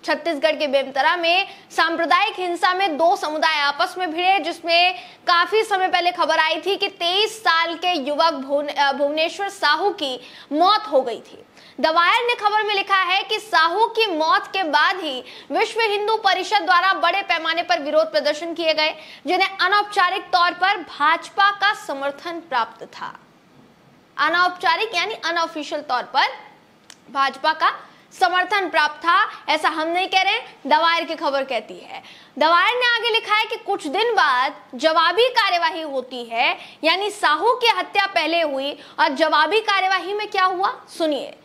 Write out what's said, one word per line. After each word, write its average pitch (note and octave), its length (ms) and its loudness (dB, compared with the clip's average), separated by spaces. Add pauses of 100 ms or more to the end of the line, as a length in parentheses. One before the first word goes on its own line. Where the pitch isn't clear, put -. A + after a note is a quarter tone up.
छत्तीसगढ़ D#4 520 0
के D4+ 100 -2
बेमेतरा C4+ 500 0
में F4 300 2 (240)
सांप्रदायिक E4+ 680 2
हिंसा F4+ 360 0
में F#4 220 0
दो E4+ 200 4
समुदाय D#4 440 0
आपस C#4+ 380 0
में F4+ 140 -4
भिड़े, F4+ 260 2
जिसमें E4+ 560 0 (320)
काफी F4 360 2
समय F#4+ 260 0
पहले F4 240 0
खबर D#4+ 260 0
आई D#4+ 280 0
थी G4 100 0
कि G4+ 120 -2
तेईस G4 520 -2
साल E4 340 0
के F4+ 180 -2
युवक D4 400 0
भुवन-, C#4+ 460 -4
अ, C#4 140 2
भुवनेश्वर D#4 560 -2
साहू E4 420 0
की C4 300 -6 (320)
मौत F4+ 400 2
हो C#4+ 100 4
गई A3+ 180 -6
थी। - 240 -20 (360)
द C#4 60 2
वायर F4 400 2
ने A#4+ 80 0
खबर G#4 280 0
में G#4 120 -2
लिखा G4 220 0
है F#4+ 260 2
कि G#4 160 -4
साहू E4+ 480 2
की A4+ 200 0
मौत F4 400 0
के F#4+ 160 -4
बाद D#4+ 340 2
ही D4 280 -8 (280)
विश्व A4 280 0
हिंदू G#4 360 0
परिषद G4 460 0
द्वारा F4+ 300 2
बड़े F4 300 0
पैमाने E4 400 -2
पर E4+ 180 0
विरोध D#4 320 0
प्रदर्शन D4+ 420 -2
किए D#4+ 200 0
गए, D#4 200 0 (320)
जिन्हें F#4 320 0
अनौपचारिक G4 640 0
तौर F4 280 2
पर F#4 260 0
भाजपा E4 720 0
का G4+ 240 0
समर्थन C#4+ 580 -8
प्राप्त B3+ 520 -6
था। - 340 -14 (1000)
अनौपचारिक F4 760 0
यानी F4+ 200 -2
अनऑफिशियल E4 680 -4
तौर B3+ 220 -4
पर C#4+ 240 0 (840)
भाजपा C4+ 400 0
का E4 200 0 (480)
समर्थन F4+ 480 0
प्राप्त D4+ 260 2
था, F#4 360 2 (180)
ऐसा D#4 200 0
हम D#4+ 200 -2
नहीं F4+ 200 -2
कह F#4+ 140 2
रहे, G#4 180 0 (260)
द C#4 60 4
वायर E4 320 4
की D#4+ 100 -6
खबर C#4+ 300 -2
कहती A#3 300 -6
है। - 280 -16 (360)
द C4+ 60 4
वायर F4 300 4
ने B4 220 2
आगे A4+ 140 0
लिखा G#4+ 240 0
है A4 100 2
कि A4+ 120 -6
कुछ G4 300 -6
दिन G#4+ 280 0
बाद D4 400 2 (200)
जवाबी E4 540 4
कार्यवाही F4+ 540 0
होती C4 420 -8
है, B3 340 -2 (260)
यानी F#4 260 0
साहू E4 440 2
की A#4+ 120 0
हत्या G4 400 0
पहले E4+ 360 0
हुई C#4+ 360 -4 (220)
और D#4 80 4
जवाबी D#4 520 2
कार्यवाही F#4+ 540 -2
में G#4 140 -6
क्या F#4+ 160 0
हुआ F#4+ 360 -2 (180)
सुनिए। C#4 460 -4